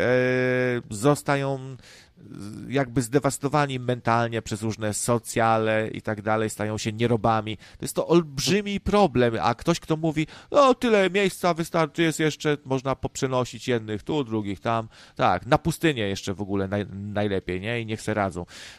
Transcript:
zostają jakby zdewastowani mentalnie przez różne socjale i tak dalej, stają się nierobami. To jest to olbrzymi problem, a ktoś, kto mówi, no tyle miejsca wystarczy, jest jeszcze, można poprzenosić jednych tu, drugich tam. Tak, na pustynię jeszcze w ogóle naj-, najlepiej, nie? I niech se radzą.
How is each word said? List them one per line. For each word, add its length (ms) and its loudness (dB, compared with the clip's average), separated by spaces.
zostają 840 0
jakby 340 -2
zdewastowani 800 0
mentalnie 600 0
przez 200 -6
różne 320 -2
socjale 920 2
i 140 -10
tak 200 -4
dalej, 280 0
stają 280 -4
się 140 -4
nierobami. 640 0
To 60 -18
jest 140 -6
to 100 0
olbrzymi 760 2
problem, 600 4
a 120 2
ktoś, 260 0
kto 160 -2
mówi, 300 -2
no 240 6
tyle 360 4
miejsca 440 0
wystarczy, 480 0
jest 180 2
jeszcze, 440 0
można 320 -2
poprzenosić 720 -4
jednych 340 -2
tu, 220 -2
drugich 360 -4
tam. 280 -2
Tak, 300 2
na 120 4
pustynię 500 0
jeszcze 260 -4
w 80 -10
ogóle 260 -2
naj-, 240 -2
najlepiej, 680 -4
nie? 200 -4
I 60 -8
niech 160 -6
se 120 -2
radzą. 320 -2